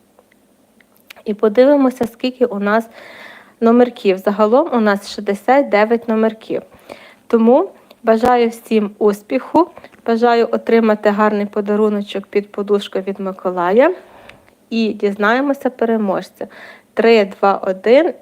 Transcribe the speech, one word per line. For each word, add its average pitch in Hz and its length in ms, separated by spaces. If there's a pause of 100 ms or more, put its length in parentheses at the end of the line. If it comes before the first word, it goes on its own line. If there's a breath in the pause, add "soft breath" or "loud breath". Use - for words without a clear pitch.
(1200)
І 214 100
подивимося, 254 720
скільки 247 400
у 202 120
нас 208 300 (720 loud breath)
номерків. 233 580
Загалом 214 540
у 247 80
нас 202 340
шістдесят 226 540
дев'ять 214 400
номерків. 220 540 (640 loud breath)
Тому 233 440 (320 loud breath)
бажаю 233 460
всім 220 500
успіху, 254 720 (360 loud breath)
бажаю 233 460
отримати 220 580
гарний 208 360
подаруночок 208 800
під 202 260
подушку 202 460
від 196 220
Миколая. 190 760 (760 loud breath)
І 226 220
дізнаємося 220 800
переможця. 214 800 (460 loud breath)
Три, 220 300
два, 196 320
один. 226 640